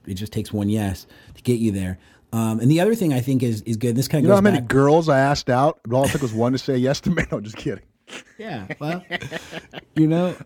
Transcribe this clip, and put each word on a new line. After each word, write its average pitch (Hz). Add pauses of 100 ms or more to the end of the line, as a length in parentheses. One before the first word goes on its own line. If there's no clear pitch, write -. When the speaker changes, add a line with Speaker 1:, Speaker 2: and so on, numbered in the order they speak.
Speaker 1:
it 98
just 104
takes 104
one 101
yes 101 (280)
to -
get 120
you 110
there. 92 (380)
Um, 110
and 120
the 160
other 214
thing 180
I 127
think 131
is, 113
is 113
good, 117
this 131
kinda 151
Speaker 2:
You 160
know 196
Speaker 1:
goes 202
Speaker 2:
how 196
many 196
Speaker 1:
back 120
Speaker 2:
girls 143
I 139
asked 139
out, 135
but 113
all 135
it 139
took 151
was 120
one 117
to 131
say 135
yes 127
to -
me? 165
<laughs> -
No, 139
just 110
kidding. 110 (560)
Speaker 1:
Yeah, 160 (120)
well, 170 (480)
Speaker 2:
<laughs> -
Speaker 1:
you 156
know, 170 (120)